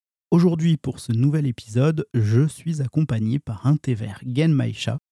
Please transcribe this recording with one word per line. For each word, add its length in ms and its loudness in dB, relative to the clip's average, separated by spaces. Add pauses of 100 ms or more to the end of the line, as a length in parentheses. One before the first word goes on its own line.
(320)
Aujourd'hui, 440 4
pour 220 -8
ce 140 -6
nouvel 340 2
épisode, 680 0
je 360 4
suis 340 -6
accompagné 560 -2
par 300 -4
un 80 4
thé 180 -4
vert 320 -8
Genmaisha 720 0 (140)